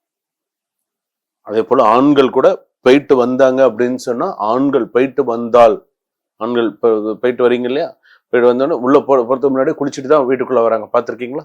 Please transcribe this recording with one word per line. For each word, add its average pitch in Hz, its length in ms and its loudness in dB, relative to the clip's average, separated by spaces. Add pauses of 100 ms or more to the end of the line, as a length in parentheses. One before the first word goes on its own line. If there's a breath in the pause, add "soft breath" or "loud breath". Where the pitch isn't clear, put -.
(1500)
அதே 110 160 -2
போல 127 200 2
ஆண்கள் 131 540 4
கூட 135 100 2 (340)
போயிட்டு 139 340 4
வந்தாங்க 127 500 2
அப்படின்னு 123 300 -2
சொன்னா, 127 400 -6
ஆண்கள் 127 520 -2
போயிட்டு 131 360 -2
வந்தால், 117 520 4 (640)
ஆண்கள் 117 280 -2
இப்ப 113 240 -2 (240)
போயிட்டு 123 340 -4
வரீங்க 123 200 -4
இல்லையா, 143 200 -6 (440 soft breath)
போயிட்டு 123 160 2
வந்தோடனே 135 300 -2
உள்ள 131 200 2
போ-, - 200 0
போறதுக்கு 127 340 -2
முன்னாடி 131 200 -2
குளிச்சுட்டு 139 380 -6
தான் 143 160 2
வீட்டுக்குள்ள 127 340 -2
வராங்க, 110 240 -2
பார்த்திருக்கீங்களா? 120 600 -6